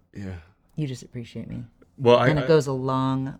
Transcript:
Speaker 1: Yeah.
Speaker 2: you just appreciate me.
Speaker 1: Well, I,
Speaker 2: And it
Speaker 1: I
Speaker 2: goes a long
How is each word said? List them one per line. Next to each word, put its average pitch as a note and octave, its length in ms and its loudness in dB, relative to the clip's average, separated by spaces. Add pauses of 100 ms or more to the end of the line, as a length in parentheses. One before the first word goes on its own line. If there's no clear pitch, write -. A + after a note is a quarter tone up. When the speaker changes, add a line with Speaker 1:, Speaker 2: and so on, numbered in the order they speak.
(140)
Speaker 1:
Yeah. F#2 220 -10 (400)
Speaker 2:
you D3+ 120 -4
just B2+ 160 -10
appreciate A2+ 460 -14
me. A#2+ 140 -12 (340)
Speaker 1:
Well, A#2+ 200 6
I, A#2+ 100 4
Speaker 2:
And D3+ 100 4
it C3+ 60 0
Speaker 1:
I B2+ 40 -6
Speaker 2:
goes D3+ 200 4
a C3+ 60 -2
long C3 680 -4